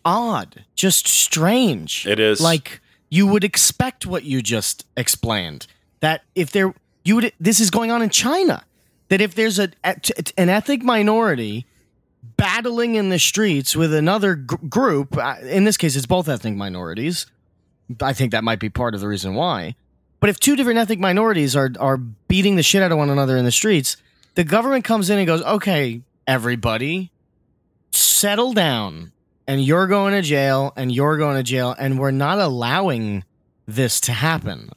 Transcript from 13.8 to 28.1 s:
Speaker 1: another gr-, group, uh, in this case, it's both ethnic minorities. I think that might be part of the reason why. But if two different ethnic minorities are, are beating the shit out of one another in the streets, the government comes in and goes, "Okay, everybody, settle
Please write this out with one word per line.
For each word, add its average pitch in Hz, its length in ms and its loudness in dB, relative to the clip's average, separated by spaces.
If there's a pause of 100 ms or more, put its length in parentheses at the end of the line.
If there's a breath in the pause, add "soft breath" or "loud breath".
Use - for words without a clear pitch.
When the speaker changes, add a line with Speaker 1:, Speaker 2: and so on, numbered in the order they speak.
Speaker 1:
another 185 420 2
gr-, 131 220 -8 (100)
group, 147 500 0
uh, 131 260 -4
in 165 200 2
this 208 140 2
case, 147 180 0
it's 135 100 -2
both 180 220 0
ethnic 113 280 -4
minorities. 98 720 -6 (720)
I 135 100 0
think 127 220 0
that 110 100 0
might 113 160 -2
be 107 100 -4
part 117 240 -4
of 101 60 -6
the 101 80 -6
reason 95 280 -4
why. 120 400 -4 (440)
But 202 120 4
if - 100 -2
two 285 160 4
different 240 220 2
ethnic 220 200 0
minorities 185 560 2
are, 135 240 2
are 135 160 2
beating 185 640 0
the 160 60 2
shit 196 200 4
out 180 80 2
of 160 60 2
one 147 120 2
another 135 280 2
in 127 80 2
the 123 80 2
streets, 185 420 2 (400 soft breath)
the 175 80 2
government 233 400 2
comes 208 260 0
in 202 80 2
and 190 80 2
goes, 165 180 2
"Okay, 147 580 0 (260)
everybody, 123 840 -2 (800)
settle 214 600 2